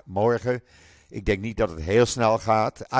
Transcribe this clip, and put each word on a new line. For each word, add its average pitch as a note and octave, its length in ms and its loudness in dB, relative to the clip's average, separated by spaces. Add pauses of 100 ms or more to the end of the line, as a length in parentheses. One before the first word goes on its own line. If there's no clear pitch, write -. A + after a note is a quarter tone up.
morgen. A#2 580 -2 (460)
Ik G#2+ 160 -12
denk G2 160 0
niet A2 160 -8
dat G#2+ 140 0
het D#2+ 100 -12
heel G#2 260 4
snel A2+ 320 2
gaat. A2 460 0 (160)